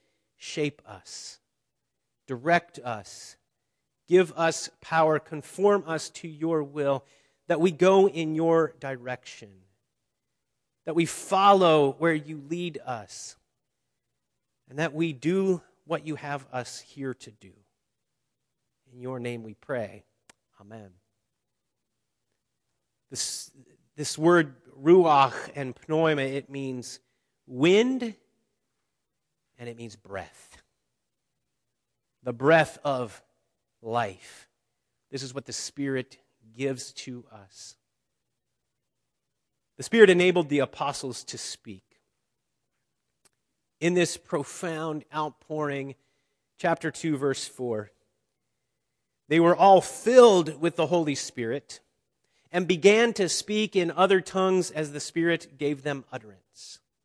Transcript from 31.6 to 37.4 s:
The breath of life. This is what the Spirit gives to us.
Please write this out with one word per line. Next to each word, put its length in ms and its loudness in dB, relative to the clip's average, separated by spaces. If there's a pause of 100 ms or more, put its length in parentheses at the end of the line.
The 100 -6
breath 500 2
of 380 -6 (600)
life. 680 -8 (600)
This 100 -8
is 140 -14
what 100 -12
the 80 -14
Spirit 640 -8 (400)
gives 360 -6
to 380 -16
us. 440 -20 (2000)